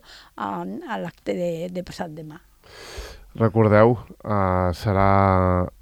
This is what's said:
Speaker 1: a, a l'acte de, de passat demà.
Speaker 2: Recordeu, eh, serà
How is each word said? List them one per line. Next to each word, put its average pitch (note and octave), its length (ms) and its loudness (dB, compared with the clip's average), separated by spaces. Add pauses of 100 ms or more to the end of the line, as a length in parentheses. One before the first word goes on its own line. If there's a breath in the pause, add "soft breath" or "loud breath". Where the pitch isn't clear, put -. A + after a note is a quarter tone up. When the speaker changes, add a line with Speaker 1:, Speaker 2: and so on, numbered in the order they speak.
(320 loud breath)
Speaker 1:
a, G3+ 180 -6 (100)
a G#3 400 -10
l'acte F3+ 320 -8
de, F3+ 180 -2 (160)
de F3+ 160 -8
passat F3 300 -10
demà. D#3 280 -16 (920 loud breath)
Speaker 2:
Recordeu, A2 640 4 (220)
eh, F#2 540 0
serà F#2+ 960 2 (160)